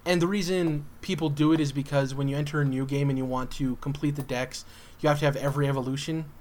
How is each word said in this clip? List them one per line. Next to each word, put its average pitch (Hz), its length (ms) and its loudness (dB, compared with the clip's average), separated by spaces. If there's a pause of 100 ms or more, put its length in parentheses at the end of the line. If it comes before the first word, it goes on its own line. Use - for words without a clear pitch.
and 175 160 2
the 170 60 4
reason 175 600 0 (140)
people 165 300 0
do 151 220 4
it 160 80 4
is 143 100 2
because 139 420 0
when 139 140 -2
you 139 100 0
enter 147 240 0
a 143 40 4
new 131 200 2
game 139 240 2
and 135 80 2
you 131 80 0
want 127 280 -2
to 127 240 -2
complete 147 400 -2
the 139 60 -4
dex, 127 420 -4 (340)
you 151 100 2
have 147 120 4
to 156 40 0
have 143 120 2
every 139 320 0
evolution 139 560 -2 (160)